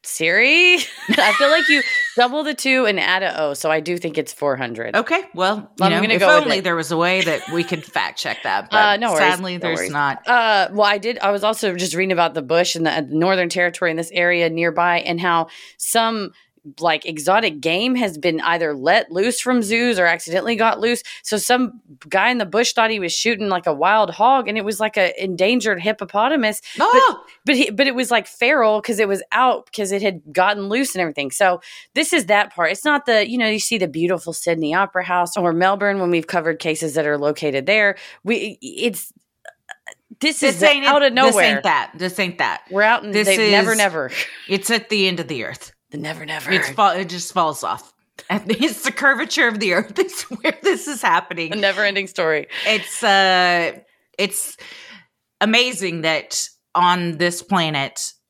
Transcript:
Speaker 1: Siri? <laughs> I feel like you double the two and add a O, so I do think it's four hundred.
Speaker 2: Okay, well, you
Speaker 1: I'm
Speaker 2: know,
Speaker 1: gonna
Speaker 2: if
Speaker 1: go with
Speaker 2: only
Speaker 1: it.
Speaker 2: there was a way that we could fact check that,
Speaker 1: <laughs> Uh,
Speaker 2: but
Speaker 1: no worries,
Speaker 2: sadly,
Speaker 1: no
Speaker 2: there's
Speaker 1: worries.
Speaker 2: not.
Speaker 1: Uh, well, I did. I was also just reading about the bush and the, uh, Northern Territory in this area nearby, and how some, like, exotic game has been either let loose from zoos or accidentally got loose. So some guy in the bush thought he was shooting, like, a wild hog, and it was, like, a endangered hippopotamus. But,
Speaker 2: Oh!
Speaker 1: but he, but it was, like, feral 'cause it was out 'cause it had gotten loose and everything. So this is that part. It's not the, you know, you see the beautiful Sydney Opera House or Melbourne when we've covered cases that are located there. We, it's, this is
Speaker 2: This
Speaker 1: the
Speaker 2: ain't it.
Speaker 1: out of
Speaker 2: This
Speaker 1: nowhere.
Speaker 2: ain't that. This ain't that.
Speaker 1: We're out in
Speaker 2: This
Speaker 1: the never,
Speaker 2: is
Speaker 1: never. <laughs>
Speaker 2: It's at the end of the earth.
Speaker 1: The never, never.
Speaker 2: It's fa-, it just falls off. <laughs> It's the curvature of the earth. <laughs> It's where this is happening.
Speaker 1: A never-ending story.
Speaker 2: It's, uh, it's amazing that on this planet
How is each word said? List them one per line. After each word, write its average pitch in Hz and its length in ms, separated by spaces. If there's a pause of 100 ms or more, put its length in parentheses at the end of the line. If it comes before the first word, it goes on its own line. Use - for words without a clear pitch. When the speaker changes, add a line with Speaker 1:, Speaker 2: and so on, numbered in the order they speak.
Speaker 1:
Siri? 277 680
<laughs> - 340
I 202 240
feel 277 160
like 320 180
you 294 140 (340)
double 247 280
the 294 100
two 262 320
and 196 140
add 185 240
a 160 180
O, 147 140
so 156 160
I 160 80
do 170 180
think 160 220
it's - 120
four 143 240
hundred. 117 400
Speaker 2:
Okay, 320 280 (100)
well, 196 460
you 185 60
Speaker 1:
I'm 185 80
Speaker 2:
know, 170 80
Speaker 1:
gonna 220 120
Speaker 2:
if 180 60
Speaker 1:
go - 160
with 302 80
Speaker 2:
only 233 160
Speaker 1:
it. 185 40
Speaker 2:
there 175 120
was 160 160
a 160 60
way 180 260
that 156 280
we 170 120
could 165 200
fact - 360
check - 240
that, 113 220
Speaker 1:
<laughs> - 60
Uh, 214 220
Speaker 2:
but 202 60
Speaker 1:
no 233 140
worries, 156 40
Speaker 2:
sadly, 180 380
Speaker 1:
no 175 60
Speaker 2:
there's 165 180
Speaker 1:
worries. 90 120
Speaker 2:
not. 143 360
Speaker 1:
Uh, 220 460
well, 208 140
I 208 120
did. 220 240
I 202 80
was 202 120
also 214 320
just 175 200
reading 190 160
about 170 240
the 160 80
bush 170 320
and 165 100
the, 151 60
uh, 160 180
Northern 170 400
Territory 175 400
in 160 80
this 165 140
area 175 360
nearby, 170 520
and 170 200
how 170 280 (300)
some, 226 560 (460)
like, 160 260
exotic 165 560
game 190 320
has 208 240
been 160 240
either 165 340
let 160 360
loose 208 280
from 247 220
zoos 226 380
or 175 80
accidentally 175 480
got 226 240
loose. 233 240 (180)
So - 160
some 247 420 (300)
guy 202 220
in 247 80
the 202 60
bush 214 280
thought 220 160
he 220 100
was 170 140
shooting, 214 360
like, 180 180
a 156 60
wild 190 360
hog, 233 380
and 214 100
it 202 80
was, 208 140
like, 214 180
a 185 160 (100)
endangered 196 560
hippopotamus. 214 840 (140)
But, 320 160
Speaker 2:
Oh! 508 320 (220)
Speaker 1:
but 269 100
he, 269 140
but 220 160
it 269 80
was, 247 160
like, 226 160
feral 233 560
'cause 214 160
it 214 100
was 196 140 (100)
out 247 400
'cause 196 200
it 196 100
had 185 220 (100)
gotten 196 340
loose 247 280
and 185 80
everything. 143 260
So 180 320 (320)
this 311 200
is 262 120
that 202 260
part. 170 200
It's - 120
not 285 220
the, 220 240
you 247 80
know, 226 100
you 214 120
see 226 180
the 180 100
beautiful 165 460
Sydney 160 400
Opera 190 300
House 175 340
or 175 160
Melbourne 196 460
when 180 100
we've 165 160
covered 160 320
cases 156 380
that 156 100
are 147 140
located 143 480
there. 202 280 (280)
We, 214 400
it's, 185 500 (1080)
this 302 220
is 277 140
Speaker 2:
This 165 60
Speaker 1:
the 302 140
Speaker 2:
ain't 277 100
it. - 20
Speaker 1:
out 285 160
of 262 100
Speaker 2:
This - 20
Speaker 1:
nowhere. 220 300
Speaker 2:
ain't 139 180
that. 147 320
This 180 220
ain't 175 220
that. 110 320
Speaker 1:
We're 196 100
out 226 220
in 208 80
Speaker 2:
This 202 160 (100)
Speaker 1:
the 214 140
never, 208 220
Speaker 2:
is 220 40
Speaker 1:
never. 160 320 (200)
<laughs> - 200
Speaker 2:
It's 190 220
at 226 180
the 196 180
end 180 120
of 147 80
the 127 160
earth. - 280 (200)
Speaker 1:
The 151 80
never, 151 260
never. 156 260
Speaker 2:
It's 185 180
fa-, 185 300
it 175 100
just 175 220
falls 156 320
off. - 300 (180)
<laughs> - 180
It's 220 540
the 269 80
curvature 277 560
of 214 120
the 190 140
earth. 202 200
<laughs> - 60
It's - 240
where 294 400
this 370 240
is 277 140
happening. 170 520
Speaker 1:
A - 20
never-ending 196 520
story. 160 400 (180)
Speaker 2:
It's, 208 380
uh, 185 720 (440)
it's - 400 (840)
amazing 208 600
that 156 460 (260)
on 175 440
this 175 240
planet 156 680 (180)